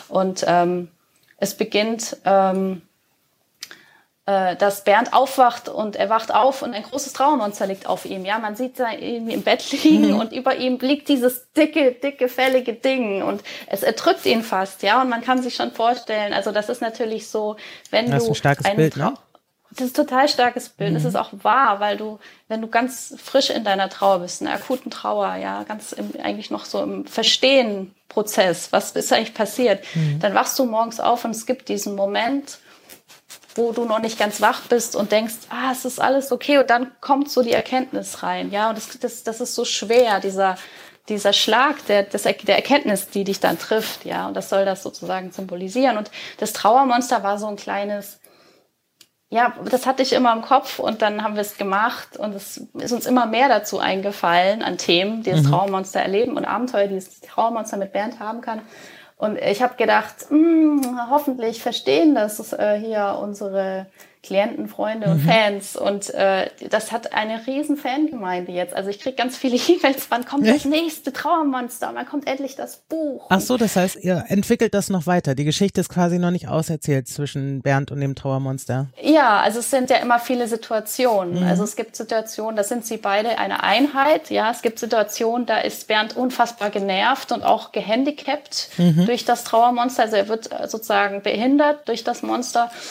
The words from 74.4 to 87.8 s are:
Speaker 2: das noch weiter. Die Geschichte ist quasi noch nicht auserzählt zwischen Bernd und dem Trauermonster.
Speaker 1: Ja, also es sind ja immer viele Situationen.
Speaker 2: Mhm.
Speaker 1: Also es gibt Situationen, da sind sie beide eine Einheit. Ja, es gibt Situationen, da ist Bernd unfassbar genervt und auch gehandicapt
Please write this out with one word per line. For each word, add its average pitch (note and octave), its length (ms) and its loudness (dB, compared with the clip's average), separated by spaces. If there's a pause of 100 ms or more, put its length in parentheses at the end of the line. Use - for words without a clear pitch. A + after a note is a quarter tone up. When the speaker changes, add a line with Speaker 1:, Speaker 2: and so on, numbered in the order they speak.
Speaker 2:
das G3+ 140 0
noch F3+ 180 -2
weiter. F3 280 2
Die C#3+ 100 -2
Geschichte F#3 360 2
ist F3 80 -4
quasi F3 300 2
noch F3 140 2
nicht E3+ 160 -4
auserzählt D3 600 -2
zwischen C#3 540 -6
Bernd C#3 300 0
und C#3 80 -6
dem C#3 160 -2
Trauermonster. C3+ 720 -4 (120)
Speaker 1:
Ja, B3+ 400 6
also A3 200 2
es A3+ 100 -6
sind B3+ 200 0
ja B3 80 6
immer A#3+ 200 2
viele A#3+ 300 -2
Situationen. A3 920 -2
Speaker 2:
Mhm. F3+ 60 2
Speaker 1:
Also F3 180 2
es - 120 -6
gibt A3+ 200 -8
Situationen, A3 600 -4
da G3+ 80 0
sind A#3 220 -4
sie A3 120 -6
beide G#3+ 400 -2
eine G3 240 -6
Einheit. C#4 680 2
Ja, G#3+ 200 0
es A#3+ 120 -8
gibt A3+ 180 -2
Situationen, A3+ 640 -2
da A3 120 0
ist - 300 -4
Bernd G#3+ 280 0
unfassbar A#3+ 540 0
genervt G3+ 600 0
und A3+ 120 -4
auch - 280 2
gehandicapt C4+ 1040 -4